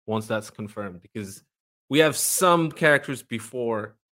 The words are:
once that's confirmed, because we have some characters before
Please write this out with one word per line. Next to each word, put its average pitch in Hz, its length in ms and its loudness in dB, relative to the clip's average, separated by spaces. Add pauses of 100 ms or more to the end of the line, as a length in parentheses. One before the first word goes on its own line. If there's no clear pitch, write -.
once 151 200 -4
that's - 240 -4
confirmed, 101 520 -12
because 101 400 -12 (460)
we 139 120 4
have 151 160 4
some 170 540 2
characters 143 520 2
before 113 760 -6 (220)